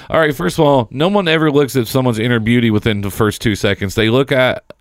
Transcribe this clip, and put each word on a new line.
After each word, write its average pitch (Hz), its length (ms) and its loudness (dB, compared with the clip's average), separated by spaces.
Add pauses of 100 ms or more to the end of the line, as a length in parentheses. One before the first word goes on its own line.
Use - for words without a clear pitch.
All - 120 -2
right, 156 140 0
first 175 240 -6
of 160 60 4
all, 135 260 2
no 151 180 -2
one 202 200 0
ever 160 220 2
looks 139 260 0
at 117 120 0
someone's 127 300 0
inner 120 220 0
beauty 117 300 2
within 104 300 0
the 101 100 -4
first 104 320 -2
two 107 140 0
seconds. 101 400 -2
They 110 140 2
look 139 220 0
at 127 320 0 (160)